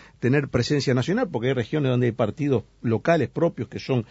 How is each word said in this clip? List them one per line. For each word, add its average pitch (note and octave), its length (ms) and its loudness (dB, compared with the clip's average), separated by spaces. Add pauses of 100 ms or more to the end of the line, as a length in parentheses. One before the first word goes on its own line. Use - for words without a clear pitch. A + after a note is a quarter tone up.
(200)
tener C3+ 280 2
presencia C3 460 0
nacional, E3+ 340 0
porque B2+ 200 -4
hay C#3 60 0
regiones C3 360 -2
donde B2 160 2
hay A#2 60 0
partidos C3+ 520 -2 (180)
locales B2 460 2
propios D#3+ 400 -2
que - 100 -10
son, A#2+ 320 -2